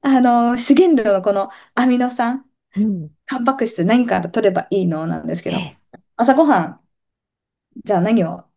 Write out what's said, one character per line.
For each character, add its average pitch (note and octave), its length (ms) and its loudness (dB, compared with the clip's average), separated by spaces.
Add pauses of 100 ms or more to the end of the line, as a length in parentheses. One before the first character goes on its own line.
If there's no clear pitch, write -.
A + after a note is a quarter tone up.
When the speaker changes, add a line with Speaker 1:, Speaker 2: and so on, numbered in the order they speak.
Speaker 1:
あ C4+ 180 2
の、 A#3+ 360 2
主 B3 200 4
原 F4+ 160 6
料 A3+ 200 2
の F#3+ 100 2
こ D#4 100 0
の G3 180 -2 (240)
ア B3 120 0
ミ B3 120 2
ノ B3 140 -2
酸、 B3 320 -4 (320)
Speaker 2:
う G3 40 -4
ん。 F#3+ 300 -4 (160)
Speaker 1:
タ C4 120 -6
ン B3 60 -4
パ C4+ 100 0
ク C4 120 -4
質 F#3 180 -4
何 A#3 220 2
か F#3+ 140 -2
ら F3 80 -8
取 A3+ 160 -4
れ G3+ 80 6
ば - 180 -4
い G3 120 0
い F#3 40 -2
の D#3+ 220 -4
な D#3+ 120 -6
ん D#3 60 -10
で D#3+ 80 -4
す E3+ 80 -10
け - 80 -6
ど、 E3+ 60 -4
Speaker 2:
え F#3 40 -4
え。 - 380 -16 (160)
Speaker 1:
朝 A#3+ 200 2
ご D4+ 120 4
は A#3 140 2
ん、 - 200 -10 (1040)
じ - 80 -4
ゃ G3 40 2
あ F3 40 2
何 G#3+ 220 2
を E3+ 220 -6 (120)